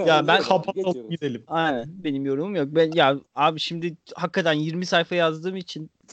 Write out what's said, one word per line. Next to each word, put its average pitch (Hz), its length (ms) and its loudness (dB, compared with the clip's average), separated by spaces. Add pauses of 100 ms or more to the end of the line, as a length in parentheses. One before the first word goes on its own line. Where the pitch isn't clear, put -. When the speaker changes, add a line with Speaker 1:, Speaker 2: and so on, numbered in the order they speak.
Speaker 1:
Ya 151 200 6
ben 165 120 6
Speaker 2:
Geçiyoruz. - 100 -2
Speaker 3:
Kapatalım, 185 600 0
gidelim. 131 360 -4
Speaker 1:
Aynen. 156 420 0
Benim 156 380 -4
yorumum 156 300 -2
yok. 143 140 0
Ben, 160 220 2
ya 143 260 4 (160)
abi 151 260 0
şimdi 170 360 -6 (180)
hakikaten 170 380 0
yirmi 160 340 -2
sayfa 175 280 0
yazdığım 165 420 0
için 160 340 -12 (220)